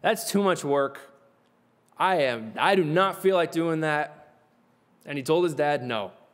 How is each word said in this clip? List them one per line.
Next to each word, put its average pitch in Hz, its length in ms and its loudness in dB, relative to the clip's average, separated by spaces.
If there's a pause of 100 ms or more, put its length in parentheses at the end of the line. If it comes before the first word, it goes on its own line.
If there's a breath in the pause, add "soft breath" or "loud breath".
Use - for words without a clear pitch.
That's 220 300 -2
too 202 100 2
much 180 220 0
work. 143 480 -2 (840)
I 180 240 2
am, 113 360 -2
I 190 180 4
do 180 100 2
not 185 360 0
feel 190 140 2
like 165 160 0
doing 165 300 -2
that." 151 480 -4 (760)
And 147 120 -8
he 131 60 -6
told 160 200 2
his 160 120 -2
dad, 147 280 0
"No." 107 280 -6 (220)